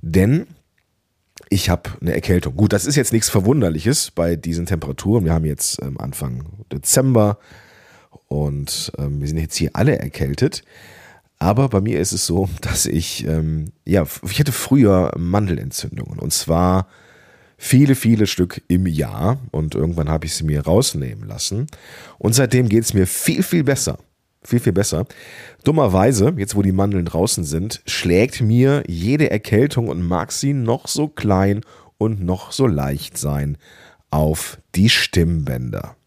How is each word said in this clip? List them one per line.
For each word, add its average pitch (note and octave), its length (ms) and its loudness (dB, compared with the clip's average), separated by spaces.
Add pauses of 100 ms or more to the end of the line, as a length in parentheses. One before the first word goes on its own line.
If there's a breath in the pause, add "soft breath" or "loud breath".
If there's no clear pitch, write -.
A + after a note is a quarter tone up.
denn F#2+ 460 2 (1000)
ich F#2+ 220 0
hab - 300 -2
eine E2 140 -2
Erkältung. E2 420 0
Gut, G#2 160 4
das G2+ 140 0
ist C#3 100 0
jetzt C#3+ 160 2
nichts A2+ 160 2
Verwunderliches G#2 800 0
bei E2+ 260 0
diesen E2 300 -4
Temperaturen. F#2 580 -2
Wir D#2+ 80 2
haben D#2+ 120 2
jetzt, - 360 -4
ähm, C2+ 180 -8
Anfang C2+ 460 -8 (280)
Dezember A2 680 2 (880 loud breath)
und, C#2+ 720 -4
ähm, C#2+ 220 -4
wir C#2+ 80 -4
sind D#2 100 -4
jetzt D#2 180 -6
hier D#2+ 180 -2
alle C3+ 240 2
erkältet. - 640 -4 (760 loud breath)
Aber A2+ 300 2
bei G#2 120 2
mir F#2+ 200 -2
ist F#2 120 -2
es F2+ 140 -4
so, F#2 280 0
<laughs> - 80 -12
dass - 240 -2
ich, - 400 -4
ähm, D#2 400 -2 (180)
ja, F2+ 180 2
f-, - 260 -6
ich G#2 120 -4
hatte C#3+ 120 0
früher G2+ 640 4
Mandelentzündungen F2 1000 -4
und - 140 -6
zwar F2+ 560 2 (680 soft breath)
viele, C3+ 360 6
viele A2 320 2
Stück - 420 -4
im F#2 180 2
Jahr D2+ 520 -2 (120)
und D#2 240 -4
irgendwann D#2+ 340 -2
habe D#2+ 180 -2
ich D2+ 80 -6
sie D#2+ 100 -6
mir D2 200 -2
rausnehmen C2+ 600 -2
lassen G2 400 -6 (520 loud breath)
und G#2+ 160 0
seitdem B2+ 340 4
geht's A2 260 2
mir F#2+ 120 4
viel, - 360 -2
viel E3+ 220 2
besser. C3 340 0 (440)
Viel, A#2+ 180 0
viel A2+ 120 2
besser. E2+ 340 0 (580 loud breath)
Dummerweise, A#2 720 4
jetzt G2+ 180 -6
wo G2+ 80 2
die G2 80 4
Mandeln F#2+ 340 0
draußen F2 380 -2
sind, D#2+ 420 -6
schlägt F#2+ 560 0
mir B2+ 460 4
jede G#2+ 420 0
Erkältung A2+ 600 0
und E2 140 -4
mag F2 280 -2
sie C#3 220 -2
noch B2+ 340 -2
so - 220 -2
klein G2+ 540 0 (360 soft breath)
und G#2+ 240 -2
noch F#2 300 -4
so C3 160 0
leicht C#2+ 500 -4
sein, C#2+ 400 -4 (520 loud breath)
auf D#2 480 0 (180)
die G2+ 120 4
Stimmbänder. C#2 1080 -2 (100)